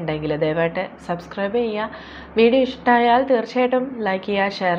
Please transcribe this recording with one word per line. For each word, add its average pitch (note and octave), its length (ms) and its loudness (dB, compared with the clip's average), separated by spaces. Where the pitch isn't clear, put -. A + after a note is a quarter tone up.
ഉണ്ടെങ്കിൽ D#3 360 -4
ദയവായിട്ട് E3+ 420 -2
സബ്സ്ക്രൈബ് G3 560 -4
ചെയ്യുക. G#3+ 260 -6
വീഡിയോ A#3+ 300 6
ഇഷ്ടമായാൽ A#3+ 520 4
തീർച്ചയായിട്ടും B3+ 520 0
ലൈക്ക് F#3+ 240 -4
ചെയ്യുക, G3 260 0
ഷെയർ F3+ 200 0